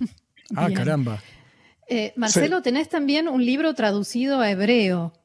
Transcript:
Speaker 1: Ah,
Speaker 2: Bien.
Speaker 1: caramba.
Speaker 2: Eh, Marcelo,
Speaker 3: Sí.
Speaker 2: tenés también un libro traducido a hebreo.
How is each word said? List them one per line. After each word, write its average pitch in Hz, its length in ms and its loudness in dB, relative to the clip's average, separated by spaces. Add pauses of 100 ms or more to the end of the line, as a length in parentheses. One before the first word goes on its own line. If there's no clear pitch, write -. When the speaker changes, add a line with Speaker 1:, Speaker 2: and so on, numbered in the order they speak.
(560)
Speaker 1:
Ah, 165 120 0
Speaker 2:
Bien. 190 100 0
Speaker 1:
caramba. 123 440 -2 (680)
Speaker 2:
Eh, 220 280 -4
Marcelo, 254 420 2
Speaker 3:
Sí. - 60 -2
Speaker 2:
tenés 277 260 0
también 302 380 0
un 254 180 2
libro 285 300 0
traducido 233 680 0
a 214 80 2
hebreo. 190 640 2 (100)